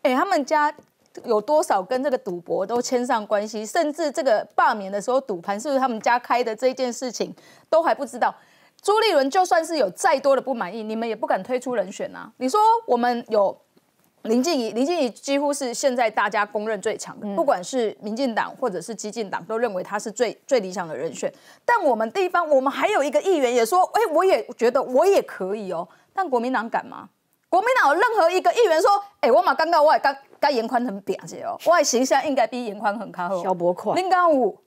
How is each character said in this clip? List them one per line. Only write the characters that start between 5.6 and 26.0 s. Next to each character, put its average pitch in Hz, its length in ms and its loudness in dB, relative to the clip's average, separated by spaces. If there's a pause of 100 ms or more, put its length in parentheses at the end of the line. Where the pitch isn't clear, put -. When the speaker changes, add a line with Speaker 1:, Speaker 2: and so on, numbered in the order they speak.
Speaker 1:
不 277 80 0
是 262 60 4
他 262 80 2
们 226 120 -4
家 240 180 2
开 247 260 0
的 220 100 -4
这 254 180 0
件 254 200 -4
事 254 180 -6
情 - 240 -6 (340)
都 320 140 4
还 320 120 2
不 277 120 -6
知 247 120 -12
道。 220 140 0 (480)
朱 427 200 2
立 440 120 4
伦 277 160 4
就 370 160 2
算 339 200 2
是 320 140 -4
有 196 120 2
再 311 300 0
多 269 160 4
的 247 60 -2
不 262 120 -6
满 190 180 -6
意， 220 120 -10
你 220 100 -6
们 226 140 -4
也 214 80 -4
不 262 100 -6
敢 226 160 0
推 254 160 -4
出 247 160 -6
人 196 160 -4
选 - 240 -10
啊。 175 220 -14
你 254 120 -4
说 427 120 2 (260)
我 240 120 0
们 240 300 -2
有 202 280 2 (680)
林 240 180 2
静 330 120 0
怡， 240 180 -2
林 240 120 0
静 339 160 0
怡 247 80 0
几 277 300 -4
乎 285 160 0
是 254 180 -6
现 262 240 0
在 233 140 2
大 214 180 -2
家 208 160 0
公 214 240 -6
认 214 140 -4
最 214 160 -4
强 - 200 -14
的， 202 80 -12
Speaker 2:
嗯。 202 80 -6
Speaker 1:
不 330 80 0
管 208 220 0
是 233 380 -2
民 208 120 -6
进 240 200 -2
党 131 260 -4
或 247 80 -2
者 180 100 -4
是 214 160 -10
激 208 160 -10
进 202 200 -8
党 180 140 -4
都 220 120 -6
认 233 160 0
为 180 100 -6
他 202 160 -6
是 208 120 -6
最， 220 360 -2
最 254 140 2
理 185 100 -6
想 180 160 -6
的 156 80 -10
人 151 200 -6
选。 - 180 -6 (320)
但 466 180 2
我 269 120 4
们 220 180 -2
地 381 160 0
方， 349 180 0
我 285 140 4
们 269 100 0
还 294 180 0
有 392 140 2
一 285 80 0
个 302 120 2
议 381 140 2
员 254 180 2
也 233 100 4
说， 359 180 4 (120)
哎， 415 60 4 (120)
我 330 100 4
也 320 240 2 (120)
觉 233 120 4
得 254 120 2
我 262 240 4
也 370 160 4
可 196 340 -6
以 190 160 -8
哦。 170 160 -6 (240)